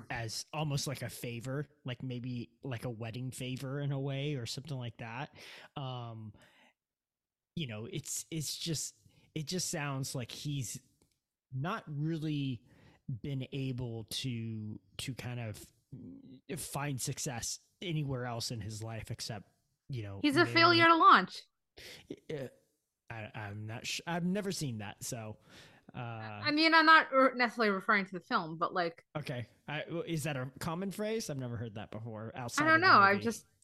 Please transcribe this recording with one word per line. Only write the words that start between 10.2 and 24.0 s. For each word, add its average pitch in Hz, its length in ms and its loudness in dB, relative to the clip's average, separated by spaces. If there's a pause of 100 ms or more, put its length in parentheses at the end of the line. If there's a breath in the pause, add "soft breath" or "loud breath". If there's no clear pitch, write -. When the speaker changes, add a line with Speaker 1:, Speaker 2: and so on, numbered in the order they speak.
Speaker 1:
he's 143 480 -6 (760)
not 160 340 -4
really 147 720 -2 (600 soft breath)
been 135 300 -4
able 123 580 -4
to, 113 680 -4 (200)
to - 140 -6
kind 123 280 -8
of - 1160 -12
find 139 440 -4
success - 580 -6 (220)
anywhere 143 440 -2
else 117 260 -4
in 113 100 -6
his 107 200 -8
life 110 300 -8
except, 110 380 -8 (400)
you 123 140 -4
know, 98 180 -8
Speaker 2:
He's 285 160 4
a 339 80 8
Speaker 1:
mainly 330 80 -2
Speaker 2:
failure 339 340 8
to 330 80 10
launch. 330 460 8 (880 loud breath)
Speaker 1:
Uh, 139 160 -8 (600)
I, 110 260 -10
I'm 107 320 -8
not 113 180 -10
sh-, - 220 -6